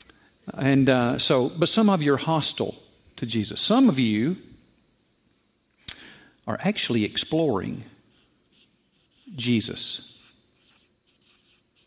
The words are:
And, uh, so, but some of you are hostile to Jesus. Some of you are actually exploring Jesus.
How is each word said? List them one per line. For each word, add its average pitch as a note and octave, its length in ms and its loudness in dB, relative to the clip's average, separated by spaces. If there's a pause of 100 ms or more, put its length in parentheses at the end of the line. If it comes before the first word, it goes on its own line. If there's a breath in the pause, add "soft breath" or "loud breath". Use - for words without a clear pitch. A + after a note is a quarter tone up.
(540 soft breath)
And, C3+ 340 2
uh, B2+ 300 2
so, C3+ 320 2
but E3 200 -2
some A3 200 2
of F3 140 2
you C#3+ 100 4
are C3+ 40 2
hostile - 580 -2 (400)
to - 100 -8
Jesus. G#2+ 340 -4
Some B3 300 4
of C3+ 80 0
you A#2 400 0 (2000 loud breath)
are G#2+ 160 -6
actually C#3 420 0
exploring G#2 800 -2 (1500)
Jesus. - 840 -4 (1700)